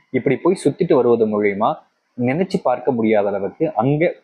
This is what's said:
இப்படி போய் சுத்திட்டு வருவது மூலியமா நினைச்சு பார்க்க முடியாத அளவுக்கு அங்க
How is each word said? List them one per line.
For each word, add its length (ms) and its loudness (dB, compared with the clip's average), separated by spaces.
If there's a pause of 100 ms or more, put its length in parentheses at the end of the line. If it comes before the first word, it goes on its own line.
(120)
இப்படி 260 0
போய் 260 0
சுத்திட்டு 300 0
வருவது 340 4
மூலியமா 460 0 (440)
நினைச்சு 460 -2
பார்க்க 280 0
முடியாத 360 2
அளவுக்கு 480 -4
அங்க 480 0